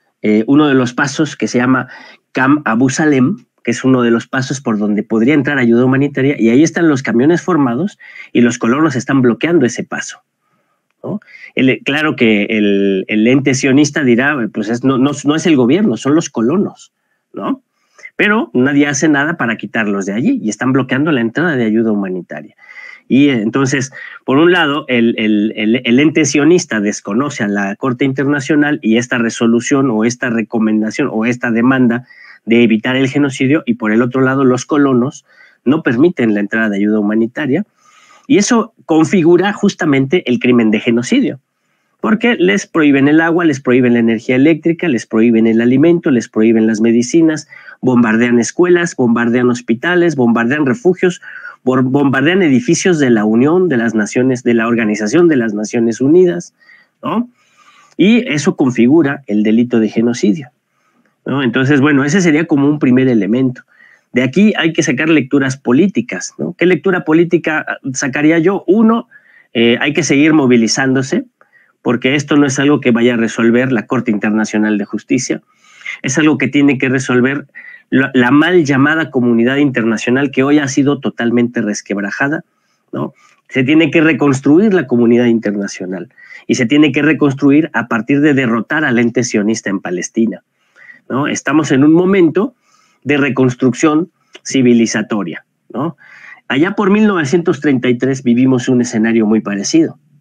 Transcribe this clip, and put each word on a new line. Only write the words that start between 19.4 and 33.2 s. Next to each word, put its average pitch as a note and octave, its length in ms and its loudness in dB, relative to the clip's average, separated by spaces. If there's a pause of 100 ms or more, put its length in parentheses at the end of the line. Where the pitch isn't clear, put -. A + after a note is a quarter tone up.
quitarlos G2+ 500 -6
de G2 60 -6
allí G3 300 -2
y G#2+ 60 -4
están B2 240 -4
bloqueando C3+ 400 -2
la B2+ 80 0
entrada C#3 360 -4
de B2 80 -2
ayuda A2 280 0
humanitaria. F#2 640 -8 (500)
Y, C3+ 220 4
eh, B2 140 0
entonces, C3+ 500 -2 (320)
por B2+ 140 0
un F3 140 4
lado, D3+ 360 0
el, A#2 300 0
el, G#2+ 380 0
el, A2 280 -2
el A#2+ 160 2
ente D#3 240 2
sionista D3+ 560 2
desconoce G#2+ 640 -4
a G#2 40 -2
la G2+ 280 -4
Corte C3 280 -4
Internacional D3 800 -2
y A2 140 2
esta B2+ 220 -2
resolución A#2 720 0
o G#2+ 140 0
esta A#2+ 260 -4
recomendación A2 840 -2
o A2 140 -4
esta B2 240 -4
demanda B2 560 0 (380)
de A#2 180 4
evitar A2+ 340 0
el C3+ 120 0
genocidio, C#3 580 0